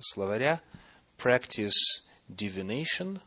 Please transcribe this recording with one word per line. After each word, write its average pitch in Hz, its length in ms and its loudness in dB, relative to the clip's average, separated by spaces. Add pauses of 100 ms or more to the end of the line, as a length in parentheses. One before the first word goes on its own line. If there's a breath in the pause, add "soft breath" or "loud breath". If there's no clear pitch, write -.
словаря, 113 640 -2 (560 soft breath)
"practice - 840 2 (240 soft breath)
divination", 110 1000 -4